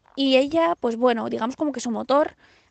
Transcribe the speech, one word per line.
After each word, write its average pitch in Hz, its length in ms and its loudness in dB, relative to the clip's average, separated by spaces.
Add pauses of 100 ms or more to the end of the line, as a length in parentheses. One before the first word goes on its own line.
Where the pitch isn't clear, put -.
(160)
y 269 220 2
ella, 330 420 2
pues 233 160 -2
bueno, 233 340 0
digamos 233 280 -6
como 302 160 -4
que 247 80 -8
su 247 100 -6
motor, 254 460 0 (340)